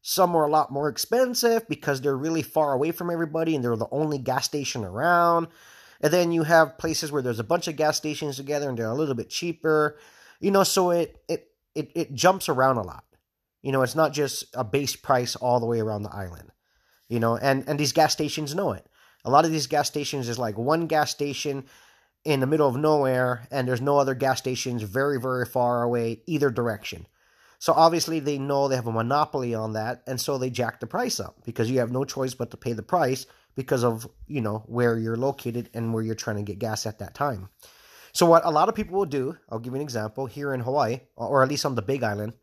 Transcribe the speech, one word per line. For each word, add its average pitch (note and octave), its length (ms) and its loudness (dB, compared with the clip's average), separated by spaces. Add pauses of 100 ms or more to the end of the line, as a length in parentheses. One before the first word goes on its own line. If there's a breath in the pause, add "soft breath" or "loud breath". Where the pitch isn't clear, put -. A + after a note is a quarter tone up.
Some F3 340 2
are D3+ 100 4
a D3 40 0
lot D3+ 200 2
more C#3 180 -2
expensive A#3 800 0
because C#3 320 -2
they're C#3 160 0
really D#3+ 260 -2
far D3+ 300 0
away C#3+ 200 0
from F3 180 -6
everybody E3 460 -2
and B2+ 80 -2
they're A#2+ 100 0
the A2 160 -4
only D3 280 -2
gas B2+ 260 -2
station C3 400 -6
around. E3+ 640 2 (520 loud breath)
And D3+ 120 2
then F3 180 4
you E3 140 2
have D#3+ 340 6
places D#3+ 320 -4
where C#3+ 120 -2
there's A#2+ 180 -2
a A2+ 40 -4
bunch E3+ 220 0
of E3 80 -6
gas D3+ 220 2
stations D3+ 400 -6
together C#3+ 320 -4
and B2 100 -4
they're A2+ 80 -2
a A2 80 -2
little C#3 220 -2
bit A2+ 140 -8
cheaper. D#3 680 0 (400 loud breath)
You G3 140 0
know, G3 100 6
so F3+ 300 4
it, E3+ 240 0 (100)
it, - 220 -6 (260)
it, D3+ 220 -4
it D3+ 180 -4
jumps F3+ 340 2
around C3 280 4
a A2 60 -2
lot. F2+ 200 -12 (600)
You C3+ 100 -2
know, C3+ 100 4
it's B2+ 140 0
not D#3 160 2
just C#3 320 -4 (100)
a B2+ 80 -4
base C3 320 -2
price B2 400 0
all B2 240 0
the A#2 80 0
way A#2 140 0
around G#2+ 240 -2
the - 100 -12
island. F#2 380 -12 (560)
You A#2 100 -2
know, A#2 180 2
and, C3+ 320 0
and D3+ 80 0
these C#3+ 160 0
gas D#3 200 4
stations D3+ 420 -4
know F3 180 -2
it. F#2 140 -10 (380 soft breath)
A A2 60 -4
lot D3 140 8
of E3 60 2
these D3+ 160 -2
gas D3 220 0
stations C#3 400 -4
is, A#2+ 100 -6
like, A2 180 -4
one D#3 300 0
gas D3+ 240 2
station C#3 560 -6 (580 soft breath)
in D3 140 2
the C3 80 2
middle D3+ 220 4
of B2 80 0
nowhere, C3 760 2
and C3 160 -2
there's B2 140 0
no C#3+ 180 4
other C3+ 160 2
gas C3 240 0
stations B2 440 -4
very, C3+ 360 0
very B2+ 280 -2
far B2 360 0
away A#2 440 -2
either C#3+ 240 2
direction. A2 560 -4 (520 soft breath)
So - 140 0
obviously E3 480 4
they C#3+ 160 -2
know C#3 320 0
they C3 80 2
have A#2+ 100 -4
a A#2 60 -2
monopoly B2 640 0
on A2 180 -4
that, A2 340 -6
and C3 140 -6
so C#3 160 -2
they B2+ 140 -2
jack A#2 280 -4
the A#2+ 80 -10
price A#3+ 320 -4
up - 180 -10 (100)
because A#2 240 -2
you C3 80 2
have A#2 120 0
no B2+ 140 -2
choice C3 300 -6
but A#2+ 160 -8
to - 80 -18
pay A#2 160 -6
the G#2+ 80 -8
price C3+ 420 0 (300 soft breath)
because C3 280 0
of, A#2 240 0 (200)
you C#3+ 160 -4
know, G#2+ 240 -4
where A#2 320 0
you're A2+ 180 -4
located A#2+ 560 -4
and A2+ 220 -4
where A2 80 -2
you're A2 120 -4
trying G#2+ 220 -6
to G#2 60 -4
get G2+ 160 -8
gas A2 260 -4
at G#2+ 140 -6
that G2 160 -14
time. A2 340 -4 (640 loud breath)
So F3 140 4
what E3 180 8
a E3+ 60 2
lot D#3+ 180 4
of A3 60 -2
people F#3+ 240 -4
will G3 80 0
do, C#3 320 -4 (100)
I'll A2+ 100 -8
give A#2+ 140 -10
you C3 40 -6
an C#3+ 60 -4
example, A#2+ 440 -6
here C#3+ 260 -8
in B2+ 80 -4
Hawaii, B2 400 0 (160)
or C3 260 4
at C3 60 6
least C#3+ 160 -2
on C#3 100 0
the A2+ 80 -2
Big C3 200 -2
Island G#2 400 -2